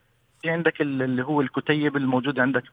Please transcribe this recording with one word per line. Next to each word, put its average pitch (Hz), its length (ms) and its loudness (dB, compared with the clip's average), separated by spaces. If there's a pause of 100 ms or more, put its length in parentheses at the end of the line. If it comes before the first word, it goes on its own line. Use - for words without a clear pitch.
(420)
في 160 80 -4
عندك 165 300 0
ال-، 139 220 0
اللي 127 220 0
هو 147 160 0
الكتيب 143 560 0
الموجود 131 440 0
عندك 127 320 0